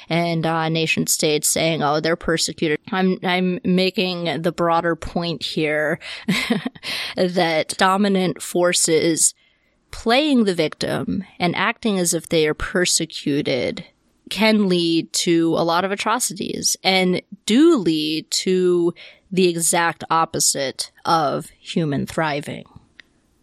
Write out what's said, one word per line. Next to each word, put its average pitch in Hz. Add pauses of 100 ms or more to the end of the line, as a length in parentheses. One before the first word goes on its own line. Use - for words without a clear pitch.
and, 165
uh, 160
nation 160
states 151
saying, 160
"Oh, 147
they're 160
persecuted." 160 (120)
I'm, 185
I'm 180
making 180
the 170
broader 170
point 170
here 151 (280)
<laughs> -
that 175
dominant 190
forces 170 (580)
playing 254
the 190
victim 170 (140)
and 175
acting 208
as 175
if 160
they 160
are 151
persecuted - (440)
can 208
lead 170
to 165
a 165
lot 170
of 190
atrocities 202
and 185 (240)
do 311
lead 156
to 180 (360)
the 185
exact 170
opposite 143 (140)
of 160 (100)
human 151
thriving. 147 (760)